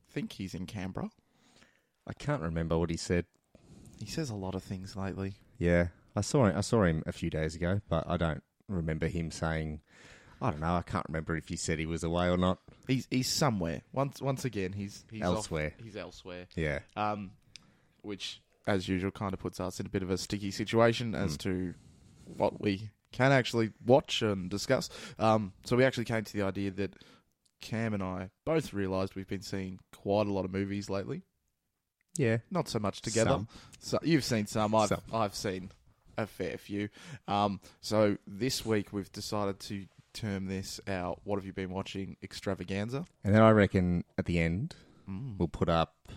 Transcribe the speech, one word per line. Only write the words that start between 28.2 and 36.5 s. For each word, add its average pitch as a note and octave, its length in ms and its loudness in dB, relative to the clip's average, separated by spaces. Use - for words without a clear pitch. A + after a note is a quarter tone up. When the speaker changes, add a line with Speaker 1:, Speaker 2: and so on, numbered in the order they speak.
Speaker 1:
both D#3 300 0
realised F#2+ 420 0
we've F#2+ 120 -8
been G2 140 -6
seeing F#2 380 -6
quite G2+ 320 2
a G2+ 60 0
lot F#2 120 0
of F#2+ 60 -6
movies G2 380 -2
lately. G2+ 320 -4
Speaker 2:
Yeah. A#2 200 4
Speaker 1:
Not F3+ 180 0
so A2+ 100 -2
much G2+ 220 -2
together. A2+ 300 4
Speaker 2:
Some. G#2 160 0
Speaker 1:
So, - 240 -2
you've D3+ 200 4
seen G#2+ 240 0
some. G#2+ 260 0
I've, G#2+ 160 6
Speaker 2:
Some. - 120 0
Speaker 1:
I've A2 220 0
seen F#2+ 360 -4
a A2 80 0
fair - 320 -6